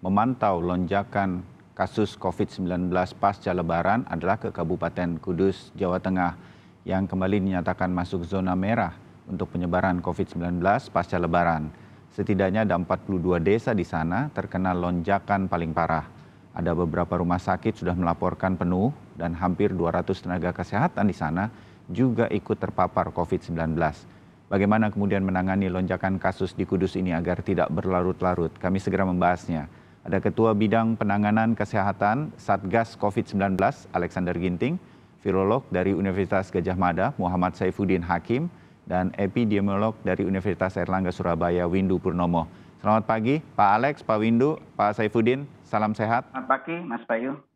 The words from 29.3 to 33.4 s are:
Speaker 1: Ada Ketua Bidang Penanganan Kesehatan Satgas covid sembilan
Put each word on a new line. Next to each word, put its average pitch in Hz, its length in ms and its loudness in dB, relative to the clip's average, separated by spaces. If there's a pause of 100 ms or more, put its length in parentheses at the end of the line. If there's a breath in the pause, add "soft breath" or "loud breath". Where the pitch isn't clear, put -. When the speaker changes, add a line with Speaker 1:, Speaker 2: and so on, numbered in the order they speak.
Speaker 1:
Ada 92 160 0
Ketua 110 320 4
Bidang 113 400 2
Penanganan 104 560 2
Kesehatan 107 880 0
Satgas 98 560 0
covid 104 320 0
sembilan 95 320 2